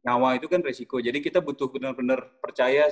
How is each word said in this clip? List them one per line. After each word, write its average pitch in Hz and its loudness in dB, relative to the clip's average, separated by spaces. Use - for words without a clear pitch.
nyawa 123 2
itu 156 -8
kan 180 4
resiko, 127 -6
jadi 120 -2
kita 160 0
butuh 139 -4
benar-benar 127 -4
percaya 139 2